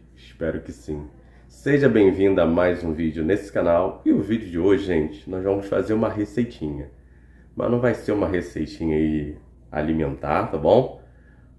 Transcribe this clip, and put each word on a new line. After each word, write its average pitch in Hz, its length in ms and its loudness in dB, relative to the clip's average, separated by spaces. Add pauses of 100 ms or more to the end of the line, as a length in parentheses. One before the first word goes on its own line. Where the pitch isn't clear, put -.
(160)
Espero 80 460 -8
que - 100 -14
sim. 73 360 -12 (400)
Seja 143 420 2
bem-vindo 98 500 4
a 85 60 4
mais 87 380 2
um 82 100 -2
vídeo 80 320 -2
nesse 98 260 0
canal. 90 540 0
E 311 60 4
o 262 100 2
vídeo 104 260 -4
de 85 120 -6
hoje, 95 260 2
gente, 80 420 -2
nós 92 160 -6
vamos 98 220 -2
fazer 101 300 -2
uma 110 120 0
receitinha. 101 840 -6 (640)
Mas - 160 -2
não 120 80 2
vai 120 160 0
ser - 160 -6
uma 101 160 0
receitinha 82 680 -4
aí 76 420 -2 (340)
alimentar, 78 800 -2
tá 82 80 -4
bom? 95 420 2 (580)